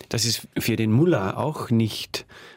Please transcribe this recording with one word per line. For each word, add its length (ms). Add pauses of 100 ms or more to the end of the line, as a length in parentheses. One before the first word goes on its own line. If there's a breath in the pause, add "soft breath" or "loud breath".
Das 140
ist 240 (120)
für 160
den 160
Mullah 440
auch 360
nicht 560 (300 loud breath)